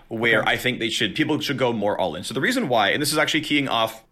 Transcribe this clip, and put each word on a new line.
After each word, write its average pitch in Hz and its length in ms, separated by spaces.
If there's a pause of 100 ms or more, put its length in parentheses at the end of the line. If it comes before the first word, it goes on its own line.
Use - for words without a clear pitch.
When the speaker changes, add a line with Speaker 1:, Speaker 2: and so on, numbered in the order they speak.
Speaker 1:
where 113 320
Speaker 2:
Okay. 110 120
Speaker 1:
I 120 40
think 123 240
they 110 100
should, 104 240
people 151 260
should 135 180
go 123 140
more 104 260
all 87 160
in. - 100
So 117 100
the 135 60
reason 233 280
why, 110 220
and 104 100
this 143 120
is 156 60
actually 151 240
keying 143 260
off 113 440